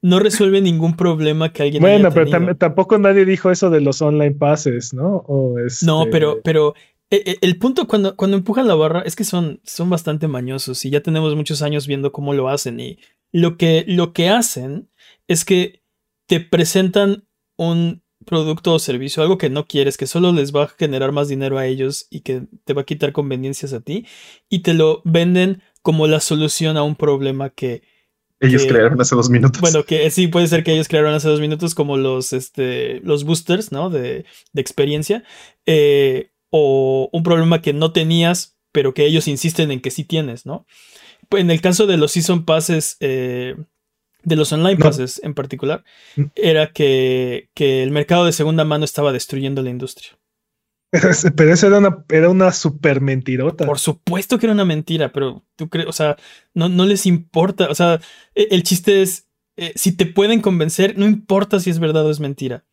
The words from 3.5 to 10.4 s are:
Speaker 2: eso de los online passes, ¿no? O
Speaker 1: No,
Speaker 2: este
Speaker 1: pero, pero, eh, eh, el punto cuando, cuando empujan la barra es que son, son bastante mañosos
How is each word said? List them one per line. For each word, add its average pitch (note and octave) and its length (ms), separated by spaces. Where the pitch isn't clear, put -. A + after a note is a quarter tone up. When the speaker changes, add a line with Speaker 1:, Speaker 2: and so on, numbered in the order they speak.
Speaker 2:
eso F3+ 180
de D#3 100
los C#3 220
online D3 340
passes, C#3+ 580
¿no? E3+ 340
O C3 300
Speaker 1:
No, D#3+ 180
Speaker 2:
este D#3 100
Speaker 1:
pero, D3+ 320
pero, D3+ 300
eh, G3+ 160
eh, G3 160
el F3+ 160
punto C4 300
cuando, G3 280
cuando G3 220
empujan A3+ 300
la F3+ 80
barra D#3 260
es F3 140
que A3+ 80
son, E3+ 400
son - 260
bastante D#3+ 380
mañosos B2+ 560